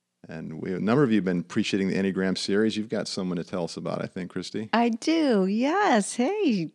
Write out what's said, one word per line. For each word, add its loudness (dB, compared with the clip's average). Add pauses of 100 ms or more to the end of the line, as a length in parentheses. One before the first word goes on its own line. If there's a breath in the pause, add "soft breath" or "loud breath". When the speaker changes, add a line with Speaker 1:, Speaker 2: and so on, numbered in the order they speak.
(280)
Speaker 1:
And -10
we, -4
a -4
number 4
of 4
you 6
have 4
been 2
appreciating 0
the 0
Enneagram 0
series. 0
You've -6
got -4
someone -4
to -4
tell -4
us -8
about, -4
I -6
think, -10
Christy. -8
Speaker 2:
I 2
do, 2
yes. 2
Hey, 0